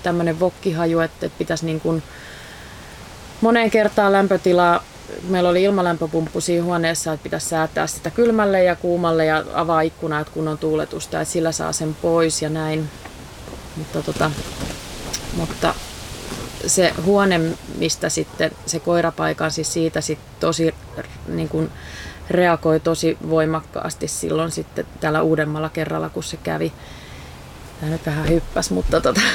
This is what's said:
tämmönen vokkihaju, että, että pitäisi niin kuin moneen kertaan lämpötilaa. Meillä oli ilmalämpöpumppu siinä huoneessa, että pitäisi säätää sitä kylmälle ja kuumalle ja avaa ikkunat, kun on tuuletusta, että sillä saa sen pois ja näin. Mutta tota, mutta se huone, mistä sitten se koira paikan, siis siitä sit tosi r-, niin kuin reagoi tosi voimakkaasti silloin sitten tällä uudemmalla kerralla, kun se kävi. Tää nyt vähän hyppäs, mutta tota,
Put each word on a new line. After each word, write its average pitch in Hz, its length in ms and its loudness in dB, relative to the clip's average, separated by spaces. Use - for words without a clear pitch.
tämmönen 170 380 0
vokkihaju, 170 600 2
että, 165 260 -2
että - 120 -8
pitäisi 160 280 -2
niin 160 140 -2
kuin 165 220 0
moneen 226 300 4
kertaan 208 420 4
lämpötilaa. 180 720 6
Meillä 180 200 4
oli 180 140 4
ilmalämpöpumppu 170 800 2
siinä 170 240 2
huoneessa, 165 480 0
että 147 120 -6
pitäisi - 240 -4
säätää 160 380 0
sitä - 240 -6
kylmälle 214 540 4
ja 175 120 4
kuumalle 170 480 2
ja 156 200 4
avaa 165 260 4
ikkunat, 156 500 -2
kun 160 180 -2
on 151 100 -2
tuuletusta, 156 640 -2
että 156 120 -4
sillä 165 200 2
saa 160 200 -2
sen 156 300 -2
pois 165 400 4
ja 151 60 -2
näin. 156 420 -2
Mutta 156 260 -4
tota, 156 280 0
mutta 165 380 0
se 185 260 4
huone, 196 360 6
mistä 160 300 0
sitten 160 420 -2
se 160 140 -2
koira 170 320 2
paikan, 156 380 -2
siis 156 220 -4
siitä 160 280 0
sit 151 180 -2
tosi 160 340 2
r-, 135 80 -10
niin 165 200 -2
kuin 160 220 -2
reagoi 165 500 4
tosi 165 380 2
voimakkaasti 160 800 0
silloin 160 420 -2
sitten - 360 -6
tällä 160 220 2
uudemmalla 156 460 2
kerralla, 160 400 -4
kun 175 140 -6
se - 140 -8
kävi. 160 360 -2
Tää 151 80 -4
nyt 160 180 -4
vähän 151 220 0
hyppäs, - 420 0
mutta 180 300 2
tota, - 200 2